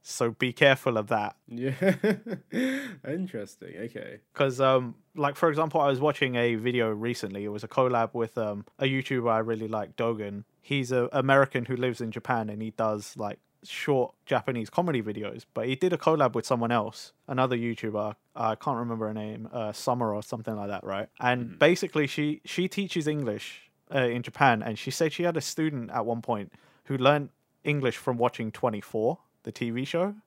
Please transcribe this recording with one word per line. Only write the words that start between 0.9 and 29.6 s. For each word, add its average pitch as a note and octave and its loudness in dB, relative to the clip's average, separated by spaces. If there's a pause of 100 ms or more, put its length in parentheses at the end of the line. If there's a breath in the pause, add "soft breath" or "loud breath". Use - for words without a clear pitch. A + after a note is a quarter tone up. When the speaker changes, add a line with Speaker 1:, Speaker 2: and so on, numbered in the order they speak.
Speaker 1:
of G#2 0
that. G#2 0 (120)
Speaker 2:
Yeah. B2 -4
<laughs> G#3+ -2
Interesting. D3 -8
Okay. A2 -12 (140)
Speaker 1:
'Cause, C3+ 0
um, C3 4 (220)
like, C#3+ 0
for E3 2
example, D#3 2
I C#3+ 6
was C#3 4
watching C#3 2
a A#2+ 4
video A#2 2
recently. G#2 -4
It G#2 -6
was G#2 -8
a A2 -12
collab B2 2
with, A#2 -4
um, G#2 -4 (140)
a C3+ 0
YouTuber C3+ 0
I A2+ 4
really A2 -2
like, G#2+ -6
Dogen. G#2+ -2 (180)
He's C3 -2
an B2 2
American C3+ 4
who B2+ -4
lives B2 -2
in A2+ -4
Japan, A2+ -2
and G#2+ -8
he A2 -6
does, G#2+ -2
like, G#2 -8 (240)
short - 0 (120)
Japanese A#2+ -2
comedy E3 0
videos. G#2 -6 (100)
But A#2 -2
he C3 0
did F3 2
a E3 0
collab D3 4
with A#2 -2
someone A#2 0
else, A2 -2 (140)
another B2+ 2
YouTuber. G#2+ -4 (220)
I A2 0
can't C3+ -4
remember A#2 -4
her G#2+ -6
name, G#2+ -8
uh, G#2+ -4
Summer A#2+ 0
or G#2 -4
something A2 -6
like G2+ -6
that, G2 -6
right? G2 -4 (100)
And B2 0
Speaker 2:
Mm-hmm. F#2 -14
Speaker 1:
basically, D#3 4
she, D3 -2
she F3+ -2
teaches F3+ -2
English, C3 -4 (220)
uh, C#3 2
in A#2+ 2
Japan, A#2+ 4
and A2+ -4
she C3+ -8
said D#3+ 0
she F3 -4
had E3+ 0
a D3 0
student D3 -4
at A2+ -2
one A#2 -2
point G#2 -4 (320 soft breath)
who C#3 -2
learned C#3 4 (340)
English C#3+ 2
from B2 -2
watching A#2 0
Twenty-four, A2+ -2 (260)
the A2+ -8
T A#2+ -4